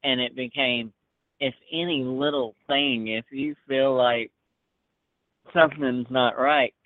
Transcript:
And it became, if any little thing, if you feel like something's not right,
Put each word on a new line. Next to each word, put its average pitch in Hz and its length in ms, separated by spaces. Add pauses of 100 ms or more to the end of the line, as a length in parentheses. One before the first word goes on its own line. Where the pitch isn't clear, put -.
And 127 180
it 123 140
became, 123 580 (460)
if 135 160 (160)
any 165 320
little 131 500 (140)
thing, 139 400
if 110 240
you 143 240 (120)
feel 135 280
like 120 360 (1200)
something's 143 560
not 123 280
right, 135 360 (120)